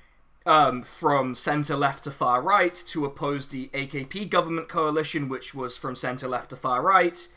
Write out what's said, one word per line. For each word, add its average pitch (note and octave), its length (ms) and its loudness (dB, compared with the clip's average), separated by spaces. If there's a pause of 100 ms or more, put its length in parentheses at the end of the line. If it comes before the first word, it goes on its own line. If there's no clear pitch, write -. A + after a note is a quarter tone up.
(460)
um, C#3 360 6
from C3+ 520 0
centre-left C#3+ 720 0
to C#3+ 60 -8
far B2+ 300 2
right F3+ 340 4
to - 300 -4
oppose C#3 440 -4
the C3 260 -10
A C3+ 120 -4
K C#3 180 -8
P G3 200 -8
government E3 440 0
coalition, D#3 600 0
which C3 260 -8
was B2+ 220 -8
from B2+ 180 -8
centre-left B2+ 560 -6
to B2 60 -14
far B2+ 240 0
right. F3 560 2